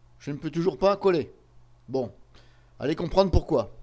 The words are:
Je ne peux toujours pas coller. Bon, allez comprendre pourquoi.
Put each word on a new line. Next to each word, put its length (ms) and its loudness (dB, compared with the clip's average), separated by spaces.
Je 120 -10
ne 60 -8
peux 120 -10
toujours 280 -2
pas 180 2
coller. 380 0
Bon, 220 -4
allez 160 -2
comprendre 360 2
pourquoi. 520 0